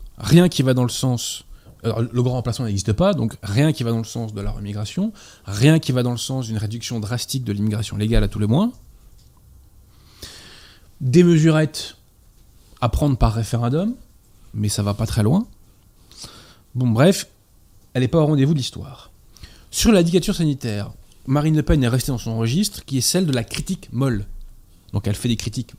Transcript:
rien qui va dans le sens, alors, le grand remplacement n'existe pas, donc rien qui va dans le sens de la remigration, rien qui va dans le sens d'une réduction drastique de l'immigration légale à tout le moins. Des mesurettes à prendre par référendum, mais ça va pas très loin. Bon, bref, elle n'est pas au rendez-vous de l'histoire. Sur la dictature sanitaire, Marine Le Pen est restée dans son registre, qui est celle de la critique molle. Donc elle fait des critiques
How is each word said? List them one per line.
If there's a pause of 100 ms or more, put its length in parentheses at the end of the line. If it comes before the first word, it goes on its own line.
(180)
rien
qui
va
dans
le
sens, (400)
alors,
le
grand
remplacement
n'existe
pas,
donc
rien
qui
va
dans
le
sens
de
la
remigration, (340)
rien
qui
va
dans
le
sens
d'une
réduction
drastique
de
l'immigration
légale
à
tout
le
moins. (2250)
Des
mesurettes (840)
à
prendre
par
référendum, (580)
mais
ça
va
pas
très
loin. (1300)
Bon,
bref, (640)
elle
n'est
pas
au
rendez-vous
de
l'histoire. (600)
Sur
la
dictature
sanitaire, (360)
Marine
Le
Pen
est
restée
dans
son
registre,
qui
est
celle
de
la
critique
molle. (680)
Donc
elle
fait
des
critiques